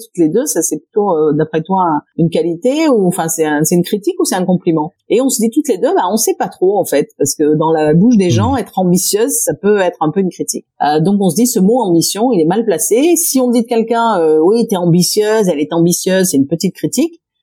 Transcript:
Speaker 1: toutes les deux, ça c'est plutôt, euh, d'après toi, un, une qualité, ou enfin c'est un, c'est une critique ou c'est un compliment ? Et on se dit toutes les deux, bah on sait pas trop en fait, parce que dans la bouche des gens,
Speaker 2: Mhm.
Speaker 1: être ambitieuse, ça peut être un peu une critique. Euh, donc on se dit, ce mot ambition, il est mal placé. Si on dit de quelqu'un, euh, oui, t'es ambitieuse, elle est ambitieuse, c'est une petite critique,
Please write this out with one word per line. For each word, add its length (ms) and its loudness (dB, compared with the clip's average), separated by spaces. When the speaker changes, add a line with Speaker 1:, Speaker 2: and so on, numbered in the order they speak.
Speaker 1:
toutes 180 -14
les 60 2
deux, 160 0
ça 160 -4
c'est 160 -4
plutôt, 320 -4
euh, 240 0
d'après 300 -2
toi, 180 -2
un, 200 0
une 120 0
qualité, 580 -2
ou 200 2
enfin 200 -2
c'est 180 -2
un, 180 0
c'est 100 0
une 100 2
critique 360 -2
ou 60 2
c'est 100 -4
un 100 -2
compliment ? 460 -2
Et 120 2
on 80 0
se 120 -4
dit 80 0
toutes 180 -2
les 120 -2
deux, 160 0
bah 160 0
on 40 -2
sait 220 -2
pas 100 -2
trop 320 0
en 60 0
fait, 220 -2
parce 160 -2
que 240 0
dans 140 0
la 240 2
bouche 220 4
des 120 2
gens, 220 0
Speaker 2:
Mhm. 80 -2
Speaker 1:
être 180 -8
ambitieuse, 540 0
ça 160 -2
peut 200 2
être 220 0
un 100 0
peu 80 -2
une 100 0
critique. 380 -8
Euh, 140 2
donc 200 2
on 120 2
se 40 -2
dit, 120 2
ce 120 -2
mot 220 4
ambition, 500 0
il 100 2
est 40 2
mal 180 0
placé. 520 0
Si 260 -2
on 80 0
dit 140 2
de 40 -6
quelqu'un, 520 0
euh, 200 2
oui, 280 2
t'es 100 -2
ambitieuse, 720 2
elle 100 -2
est 140 -4
ambitieuse, 560 0
c'est 80 -2
une 100 0
petite 280 -4
critique, 440 -4